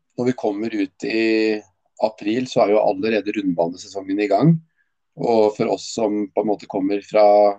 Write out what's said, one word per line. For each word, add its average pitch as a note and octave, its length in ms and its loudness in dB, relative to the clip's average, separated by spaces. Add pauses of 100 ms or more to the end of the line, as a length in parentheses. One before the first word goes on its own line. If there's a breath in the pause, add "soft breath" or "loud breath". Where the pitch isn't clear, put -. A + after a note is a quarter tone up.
(200)
når B2 100 0
vi - 80 -4
kommer G#2+ 320 -4
ut G#2 400 -6
i A2+ 140 0 (840)
april, A2 400 -4
så B2+ 180 0
er G2+ 120 2
jo G#2+ 80 4
allerede G#2 500 -2
rundbanesesongen F#2+ 880 -4
i G#2 80 0
gang. C#3+ 300 4 (580)
Og A2 400 2
for A2 160 0
oss - 220 -8
som G#2 340 -2
på G#2 140 -2
en G#2+ 80 -2
måte - 180 -6
kommer G2+ 320 -4
fra G#2+ 240 2 (340)